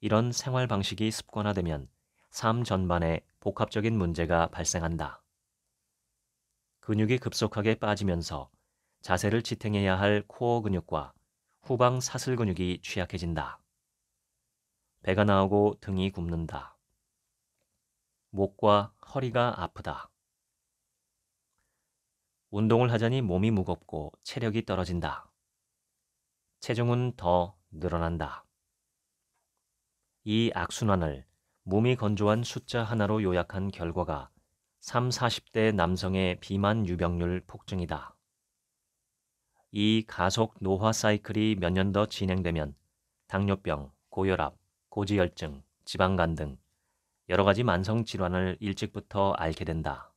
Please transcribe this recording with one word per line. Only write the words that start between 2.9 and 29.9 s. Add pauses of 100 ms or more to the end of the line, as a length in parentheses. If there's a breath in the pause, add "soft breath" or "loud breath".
복합적인
문제가
발생한다. (1600)
근육이
급속하게
빠지면서 (500)
자세를
지탱해야
할
코어
근육과 (500)
후방
사슬
근육이
취약해진다. (1400)
배가
나오고
등이
굽는다. (1500)
목과 (220)
허리가
아프다. (2500)
운동을
하자니
몸이
무겁고 (120)
체력이
떨어진다. (1300)
체중은
더 (140)
늘어난다. (1800)